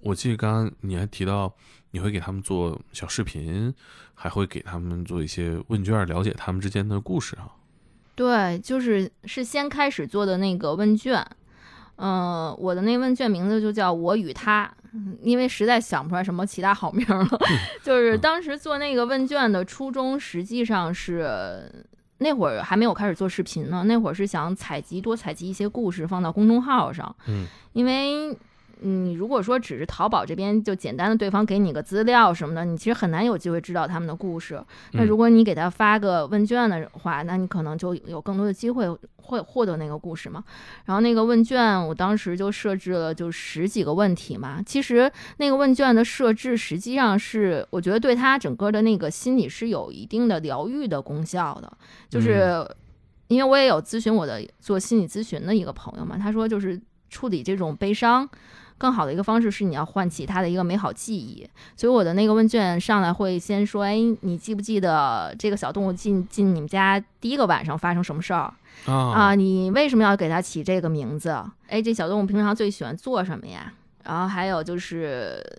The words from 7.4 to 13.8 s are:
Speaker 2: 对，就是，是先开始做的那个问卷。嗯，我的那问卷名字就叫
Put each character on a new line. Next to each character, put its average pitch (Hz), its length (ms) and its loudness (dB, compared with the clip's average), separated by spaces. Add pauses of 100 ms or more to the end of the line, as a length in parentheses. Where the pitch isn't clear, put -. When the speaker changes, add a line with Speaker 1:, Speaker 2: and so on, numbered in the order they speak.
Speaker 2:
对， 214 460 2
就 262 200 -4
是， 208 300 0 (140)
是 247 200 -8
先 285 240 -4
开 277 220 0
始 151 160 -6
做 208 180 -2
的 185 140 0
那 190 180 0
个 156 180 -2
问 214 220 4
卷。 220 260 0 (760)
嗯， 175 640 -2
我 185 160 -2
的 185 80 -4
那 233 160 2
问 254 160 2
卷 247 160 0
名 180 180 0
字 220 120 2
就 214 100 0
叫 202 220 2